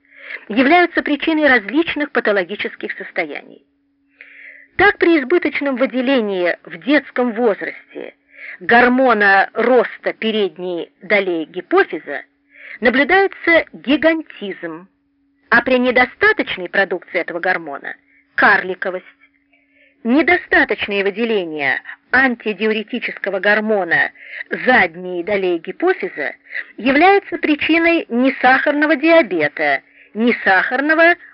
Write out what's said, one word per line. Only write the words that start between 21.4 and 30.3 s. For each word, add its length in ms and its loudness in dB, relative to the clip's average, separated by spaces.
антидиуретического 1300 -2
гормона 720 0
задней 720 0
долей 340 -2
гипофиза 760 -4
является 640 2
причиной 680 0
несахарного 880 2
диабета, 840 0
несахарного 1000 2